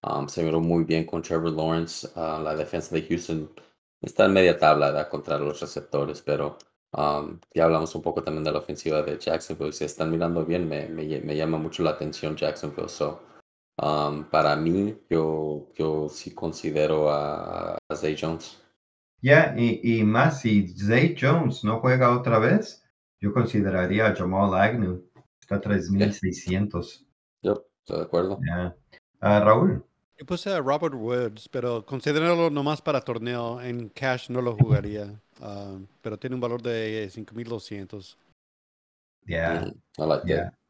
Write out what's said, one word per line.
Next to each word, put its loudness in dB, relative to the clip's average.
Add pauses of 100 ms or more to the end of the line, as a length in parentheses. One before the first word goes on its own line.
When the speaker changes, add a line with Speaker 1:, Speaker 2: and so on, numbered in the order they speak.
Speaker 1:
um, -4
se -2
miró 2
muy 2
bien 0
con -6
Trevor -2
Lawrence. -2
Ah, -4
la -2
defensa -6
de 0
Houston -4 (520)
está 4
en 6
media 6
tabla, 6
¿verdad? 0
Contra -4
los -4
receptores, -6
pero, -2 (340)
um, -2 (140)
ya 2
hablamos 4
un -6
poco -4
también -4
de 0
la -2
ofensiva -2
de -4
Jacksonville. -4
Si -6
están -4
mirando 0
bien, -2
me, -6
me, -6
me -6
llama 0
mucho -6
la 2
atención -6
Jacksonville. -6
So, -6 (580)
um, 0
para 2
mí, 0 (160)
yo, -2
yo -2
sí -14
considero 0
a, -4
a -8
Zay -2
Jones. -6 (600)
Speaker 2:
Ya, 6
y, 2
y 4
más 4
si 4
Zay 2
Jones 2
no 0
juega 4
otra 2
vez, 2 (400)
yo 0
consideraría 2
a 2
Jamal 2
Agnew. 2 (380)
Está -6
a -2
tres 0
mil 2
seiscientos. -4
Speaker 1:
Sí. -20 (360)
Yo 0 (140)
estoy -6
de -4
acuerdo. 0
Speaker 2:
Ya. -4 (460)
Ah, 6
Raúl. 6 (360)
Speaker 3:
Yo -18
puse -4
a 0
Robert 0
Woods, -4
pero -4
considéralo 2
nomás -2
para 0
torneo. -6
En -6
cash -4
no -2
lo -2
jugaría, 0 (180)
ah, -12 (240)
pero -8
tiene -6
un -4
valor -2
de -4
cinco -16
mil -10
doscientos. -12 (1080)
Speaker 2:
Ya, -2
Speaker 1:
Mm, -10
I 0
like 0
Speaker 2:
ya. 2
Speaker 1:
that. -4 (160)